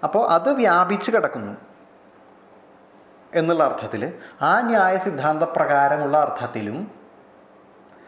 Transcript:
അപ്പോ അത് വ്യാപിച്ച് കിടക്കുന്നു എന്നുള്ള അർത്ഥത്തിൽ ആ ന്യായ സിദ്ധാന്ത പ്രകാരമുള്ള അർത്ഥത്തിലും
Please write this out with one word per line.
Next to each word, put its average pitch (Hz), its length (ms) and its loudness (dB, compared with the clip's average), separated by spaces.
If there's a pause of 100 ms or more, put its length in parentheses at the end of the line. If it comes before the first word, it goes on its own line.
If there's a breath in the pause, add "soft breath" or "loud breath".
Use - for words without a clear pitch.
അപ്പോ 196 220 0
അത് 175 280 2
വ്യാപിച്ച് 202 580 2
കിടക്കുന്നു 117 460 -2 (1800)
എന്നുള്ള 165 300 2
അർത്ഥത്തിൽ 117 500 -4 (280 loud breath)
ആ 180 200 4
ന്യായ 196 360 2
സിദ്ധാന്ത 156 460 -2
പ്രകാരമുള്ള 143 760 2
അർത്ഥത്തിലും 127 760 -4 (1160 loud breath)